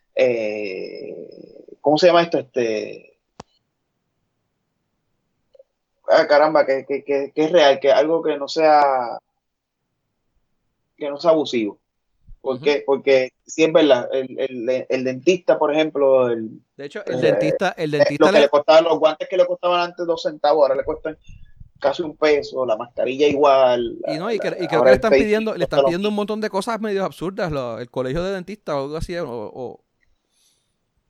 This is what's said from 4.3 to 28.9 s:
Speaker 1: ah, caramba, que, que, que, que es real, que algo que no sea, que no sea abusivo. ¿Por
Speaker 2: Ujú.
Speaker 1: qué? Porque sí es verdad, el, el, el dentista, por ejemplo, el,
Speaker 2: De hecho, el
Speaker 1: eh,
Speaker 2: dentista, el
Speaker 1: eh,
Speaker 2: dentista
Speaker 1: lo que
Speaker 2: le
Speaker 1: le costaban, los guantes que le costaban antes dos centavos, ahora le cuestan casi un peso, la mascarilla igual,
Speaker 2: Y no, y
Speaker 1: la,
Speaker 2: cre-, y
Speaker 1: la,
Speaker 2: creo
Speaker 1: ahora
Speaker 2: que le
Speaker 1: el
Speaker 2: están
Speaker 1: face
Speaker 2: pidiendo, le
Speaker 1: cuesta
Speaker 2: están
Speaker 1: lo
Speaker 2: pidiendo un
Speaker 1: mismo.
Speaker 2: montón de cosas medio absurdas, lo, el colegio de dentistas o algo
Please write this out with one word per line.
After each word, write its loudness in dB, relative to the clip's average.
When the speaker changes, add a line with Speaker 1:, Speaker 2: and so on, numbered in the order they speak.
Speaker 1:
ah, 4
caramba, 4
que, -2
que, -6
que, -4
que 0
es -2
real, 4
que 2
algo 2
que -2
no -8
sea, 2
que -8
no -10
sea 2
abusivo. 0
¿Por -4
Speaker 2:
Ujú. -12
Speaker 1:
qué? 0
Porque 2
sí -2
es 2
verdad, 4
el, -4
el, -4
el -4
dentista, 0
por 0
ejemplo, 2
el, -6
Speaker 2:
De -16
hecho, -14
el -6
Speaker 1:
eh, -4
Speaker 2:
dentista, 0
el -6
Speaker 1:
eh, 0
Speaker 2:
dentista 2
Speaker 1:
lo 4
que 4
Speaker 2:
le 6
Speaker 1:
le 4
costaban, 6
los 0
guantes 0
que -4
le 6
costaban -2
antes -6
dos -2
centavos, 0
ahora 2
le -4
cuestan -8
casi -2
un -10
peso, 0
la -2
mascarilla -2
igual, 2
Speaker 2:
Y -4
no, -6
y -4
Speaker 1:
la, -6
Speaker 2:
cre-, -4
y -6
Speaker 1:
la, -6
Speaker 2:
creo 0
Speaker 1:
ahora 4
Speaker 2:
que 4
le 4
Speaker 1:
el 4
Speaker 2:
están 0
Speaker 1:
face 4
Speaker 2:
pidiendo, -2
le -8
Speaker 1:
cuesta -6
Speaker 2:
están -2
Speaker 1:
lo 4
Speaker 2:
pidiendo -2
un -4
Speaker 1:
mismo. -4
Speaker 2:
montón -6
de -6
cosas -6
medio -4
absurdas, -8
lo, -6
el -14
colegio -6
de -4
dentistas -10
o -4
algo -10